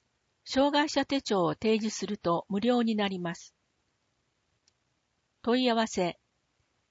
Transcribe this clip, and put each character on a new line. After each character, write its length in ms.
障 280
害 180
者 160
手 160
帳 220
を 100
提 240
示 120
す 160
る 120
と 320
無 100
料 240
に 120
な 120
り 100
ま 160
す。 220
問 220
い 60
合 60
わ 120
せ。 320